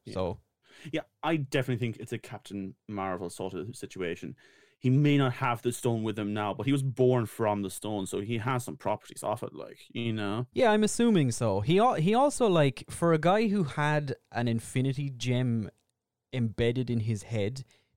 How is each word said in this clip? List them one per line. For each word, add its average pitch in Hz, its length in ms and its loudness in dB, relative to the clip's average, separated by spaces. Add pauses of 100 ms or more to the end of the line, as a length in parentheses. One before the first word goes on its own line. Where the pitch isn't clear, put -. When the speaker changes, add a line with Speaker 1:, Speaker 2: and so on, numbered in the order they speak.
Speaker 1:
Yeah. - 100 -14
Speaker 2:
So 92 260 -4 (520)
Speaker 1:
Yeah, 156 100 -4 (200)
I 160 140 2
definitely 131 480 0
think 113 140 -4
it's 117 140 -10
a 113 60 -6
Captain 98 560 -10 (140)
Marvel 95 420 -4
sort 95 240 -8
of 92 220 -8
situation. 90 600 -8 (420)
He 127 120 0
may 143 260 6
not 131 180 2
have 120 280 -2
the 123 100 0
stone 117 300 -2
with 110 160 -2
him 104 160 -2
now, 104 180 -2
but 107 140 -6
he 131 60 4
was 143 100 2
born 127 420 4
from 104 380 0
the 95 80 -4
stone, 104 360 -6
so 101 140 -4
he 113 180 -4
has 120 260 -2
some 73 120 -10
properties - 460 -6
of 107 200 -2
it, - 120 -10
like, - 240 -14 (160)
you 117 180 -2
know? 110 400 -4
Speaker 2:
Yeah, 233 200 4
I'm 214 120 4
assuming 208 460 4
so. 107 320 0
He 160 160 2
al-, 233 160 4
he 175 200 2
also, 262 340 4
like, 151 420 2
for 170 240 2
a 156 40 4
guy 202 300 4
who 196 160 2
had 147 500 0 (160)
an 120 160 0
Infinity 131 640 0
Gem 120 600 0 (640)
embedded 120 560 0
in 117 100 2
his 107 220 -2
head, 113 420 -2 (320)